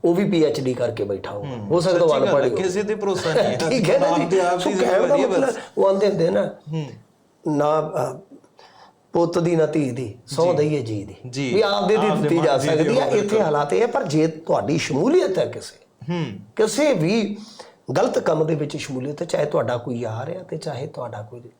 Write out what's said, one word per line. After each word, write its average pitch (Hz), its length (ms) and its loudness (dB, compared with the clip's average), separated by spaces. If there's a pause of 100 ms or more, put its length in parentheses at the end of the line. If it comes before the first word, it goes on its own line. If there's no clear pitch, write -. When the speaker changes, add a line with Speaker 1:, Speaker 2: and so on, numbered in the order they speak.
Speaker 1:
ਉਹ 170 120 4
ਵੀ 196 140 2
ਪੀ 165 140 4
ਐਚ 143 180 0
ਡੀ 127 120 0
ਕਰਕੇ 117 300 -2
ਬੈਠਾ 98 280 -6
ਹੋਊ। - 140 -8
Speaker 2:
ਹੂੰ। 117 200 -8
Speaker 1:
ਹੋ 160 140 2
ਸਕਦਾ 175 240 2
ਉਹ 165 40 6
Speaker 2:
ਸੱਚੀ 143 140 4
ਗੱਲ 202 60 2
ਹੈ, 190 40 2
Speaker 1:
ਅਨਪੜ੍ਹ 135 140 4
ਹੀ 123 60 2
ਹੋਵੇ। 143 120 -2
Speaker 2:
ਕਿਸੇ 190 200 -2
ਤੇ 208 120 -2
ਭਰੋਸਾ 185 380 -2
ਨਹੀਂ 208 120 2
ਹੈ। - 120 -2
Speaker 1:
<laughs> 165 120 -2
ਠੀਕ 220 200 0
ਹੈ 247 100 4
ਨਾ - 180 2
ਜੀ? 165 60 0
Speaker 2:
ਆਪਦੇ 185 180 2
ਆਪ 180 180 0
Speaker 1:
ਸੋ 180 100 -2
Speaker 2:
ਦੀ 214 60 -2
Speaker 1:
ਕਹਿਣ 185 160 0
ਦਾ 185 60 2
Speaker 2:
ਜ਼ਿੰਮੇਵਾਰੀ 269 240 2
ਹੈ 262 60 2
Speaker 1:
ਮਤਲਬ 247 220 2
Speaker 2:
ਬਸ। 226 60 -4 (220)
Speaker 1:
ਉਹ 196 100 4
ਆਉਂਦੇ 196 220 2
ਹੁੰਦੇ 170 200 0
ਨਾ, 196 260 -2 (160)
Speaker 2:
ਹੂੰ। 156 140 -6 (640)
Speaker 1:
ਨਾ, 151 320 2
ਅ, 151 560 -6 (760)
ਪੁੱਤ 170 260 2
ਦੀ 170 160 0
ਨਾ 156 100 4
ਧੀ 147 260 -2
ਦੀ, 117 240 -8 (120)
ਸਹੁੰ 160 300 2
Speaker 2:
ਜੀ। 151 120 2
Speaker 1:
ਦਈਏ 147 120 0
ਜੀ 107 220 -6
ਦੀ। - 120 -14 (140)
Speaker 2:
ਜੀ। 131 240 -4
Speaker 1:
ਵੀ 202 80 4
ਆਪਦੇ 202 360 2
ਦੀ 208 100 2
Speaker 2:
ਆਪਦੇ 175 140 2
Speaker 1:
ਦਿੱਤੀ 160 160 2
Speaker 2:
ਮਨ 160 80 2
Speaker 1:
ਜਾ 139 120 4
Speaker 2:
ਦੀ, 143 120 0
ਜੀ, 160 60 4
Speaker 1:
ਸਕਦੀ 190 220 2
ਆ। - 80 2
Speaker 2:
ਬਿਲਕੁਲ। 214 140 2
Speaker 1:
ਇੱਥੇ 208 220 0
ਹਾਲਾਤ 147 320 0
ਇਹ 190 100 4
ਆ, 240 40 2
ਪਰ - 160 -2
ਜੇ 156 240 2
ਤੁਹਾਡੀ 151 500 -2
ਸ਼ਮੂਲੀਅਤ 190 640 2
ਹੈ 123 60 2
ਕਿਸੇ, - 300 -12 (380)
Speaker 2:
ਹੂੰ। 131 260 -4 (160)
Speaker 1:
ਕਿਸੇ 262 380 2
ਵੀ 196 440 0 (600)
ਗਲਤ 220 220 2
ਕੰਮ 156 260 0
ਦੇ 160 100 0
ਵਿੱਚ 147 220 -4
ਸ਼ਮੂਲੀਅਤ 139 440 -8
ਹੈ, 170 60 -6
ਚਾਹੇ 151 180 0
ਤੁਹਾਡਾ 123 320 -2
ਕੋਈ 120 220 -6
ਯਾਰ 123 360 -6
ਆ 185 80 -12
ਤੇ 160 140 -12
ਚਾਹੇ 147 300 -10
ਤੁਹਾਡਾ 113 340 -12
ਕੋਈ 117 200 -16 (180)